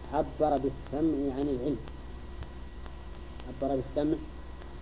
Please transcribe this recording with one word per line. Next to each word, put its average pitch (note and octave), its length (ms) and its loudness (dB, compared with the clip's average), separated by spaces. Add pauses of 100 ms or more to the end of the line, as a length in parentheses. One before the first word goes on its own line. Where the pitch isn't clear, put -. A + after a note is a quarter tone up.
(140)
عبر D3 440 4
بالسمع C#3 800 2
عن D3 120 2
العلم، C3 300 2 (1700)
عبر C3+ 280 0
بالسمع D3+ 420 2 (640)